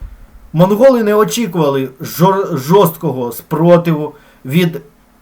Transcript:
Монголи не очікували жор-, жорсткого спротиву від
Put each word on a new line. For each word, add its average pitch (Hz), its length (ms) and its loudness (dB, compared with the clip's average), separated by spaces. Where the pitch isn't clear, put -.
Монголи 214 500 4
не 208 120 0
очікували 170 720 -2
жор-, 175 560 -2
жорсткого 135 760 -2
спротиву 160 800 0
від 165 380 -2